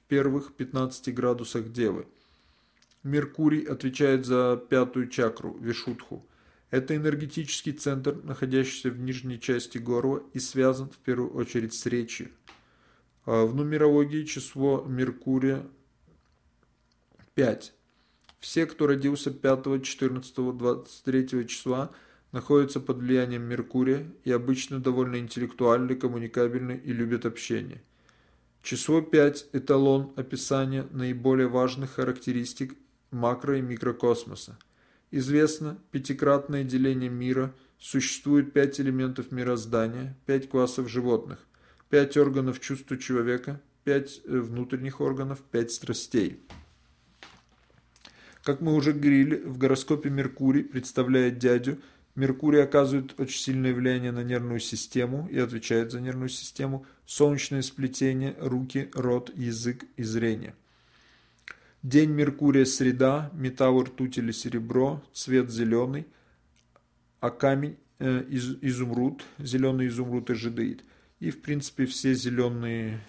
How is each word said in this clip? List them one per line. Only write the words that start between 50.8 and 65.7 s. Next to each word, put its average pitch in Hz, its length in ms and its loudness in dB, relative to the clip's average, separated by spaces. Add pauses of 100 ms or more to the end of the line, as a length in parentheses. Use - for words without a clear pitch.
дядю. 123 380 2 (380)
Меркурий 139 480 4
оказывает 139 560 2
очень 131 200 -4
сильное 131 340 0
влияние 123 380 0
на 120 120 -4
нервную 120 360 -2
систему 127 720 -4
и 139 80 -4
отвечает 117 540 0
за 127 80 -6
нервную 127 300 -6
систему, 135 560 -8 (200)
солнечное 143 560 2
сплетение, 131 800 -2
руки, 131 540 -4
рот, 127 420 -2
язык 120 500 -6 (120)
и 123 60 -6
зрение. 110 520 -2 (1300)
День 147 280 6
Меркурия — 143 540 4
среда, 131 680 2
металл, 131 500 2
ртуть 127 340 -6
или 117 140 -2
серебро, 123 720 -2 (100)
цвет 127 380 0
зелёный, 117 560 0 (1120)